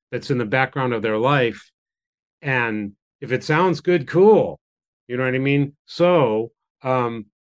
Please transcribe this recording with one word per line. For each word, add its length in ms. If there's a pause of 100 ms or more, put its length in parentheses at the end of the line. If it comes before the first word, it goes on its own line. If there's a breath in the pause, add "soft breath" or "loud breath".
(120)
that's 200
in 60
the 80
background 480
of 80
their 160
life. 540 (680)
And 520 (260)
if 120
it 120
sounds 380
good, 260
cool. 520 (480)
You 100
know 80
what 100
I 40
mean? 360 (100)
So, 680 (300)
um, 440 (160)